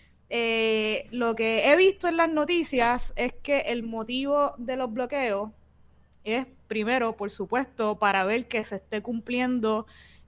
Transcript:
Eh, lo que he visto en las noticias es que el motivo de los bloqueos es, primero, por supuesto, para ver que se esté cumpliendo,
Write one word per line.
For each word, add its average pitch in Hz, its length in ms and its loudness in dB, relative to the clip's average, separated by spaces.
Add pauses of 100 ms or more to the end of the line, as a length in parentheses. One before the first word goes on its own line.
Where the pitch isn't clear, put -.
(300)
Eh, 220 840 0
lo 233 240 -2
que 226 360 4
he 311 60 8
visto 381 300 4
en 339 100 0
las 330 120 4
noticias 294 840 0
es 247 180 -2
que 277 260 0
el 233 240 -4
motivo 254 720 -2
de 247 180 -6
los 254 160 -4
bloqueos 233 600 -2 (760)
es, 240 200 -2 (220)
primero, 226 480 0
por 202 160 -6
supuesto, 214 640 -2
para 196 280 2
ver 233 220 0
que 220 180 -4
se 202 100 -10
esté 208 260 -6
cumpliendo, 233 840 -2 (420)